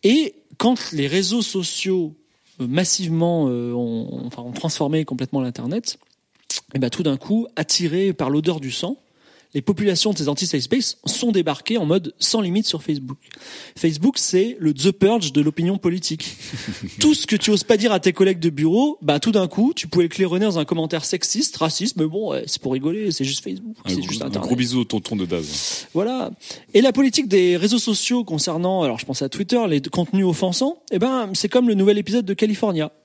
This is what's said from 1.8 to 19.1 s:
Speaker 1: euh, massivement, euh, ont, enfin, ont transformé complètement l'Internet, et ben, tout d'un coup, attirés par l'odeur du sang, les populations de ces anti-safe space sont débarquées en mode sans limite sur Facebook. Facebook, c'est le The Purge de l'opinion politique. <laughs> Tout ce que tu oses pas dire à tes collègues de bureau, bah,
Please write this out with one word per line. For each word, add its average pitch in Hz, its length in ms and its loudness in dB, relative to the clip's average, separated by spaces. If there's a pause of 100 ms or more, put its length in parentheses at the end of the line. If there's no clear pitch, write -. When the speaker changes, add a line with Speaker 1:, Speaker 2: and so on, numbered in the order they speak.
Speaker 1:
euh, 127 60 -4
massivement, 165 800 2
euh, 120 240 -2
ont, 120 540 -4
enfin, 120 160 -12
ont 123 100 -12
transformé 156 520 -2
complètement 131 360 -4
l'Internet, 127 580 -6 (760)
et 135 40 -2
ben, 127 100 0
tout - 140 -6
d'un 143 140 0
coup, 220 300 -2 (100)
attirés 175 560 0
par 135 180 -2
l'odeur 156 300 0
du 131 100 -6
sang, 185 260 -6 (560)
les 139 100 -4
populations 202 500 0
de 170 60 -4
ces 147 100 -2
anti-safe 147 340 -2
space - 440 -2
sont - 260 2
débarquées 175 440 0
en 196 80 0
mode 165 360 0
sans - 200 2
limite 196 280 0
sur 156 160 -6
Facebook. 135 340 -6 (580)
Facebook, 165 400 0
c'est 208 440 2
le 156 120 2
The 165 200 2
Purge 190 400 2
de 147 80 2
l'opinion 165 360 0
politique. 175 600 -4 (300)
<laughs> - 340 -8
Tout 302 140 6
ce - 120 0
que - 80 0
tu 208 160 0
oses 208 140 2
pas 226 120 4
dire 214 140 2
à 196 80 2
tes 180 140 2
collègues 190 260 2
de 165 100 0
bureau, 165 540 2
bah, 147 160 2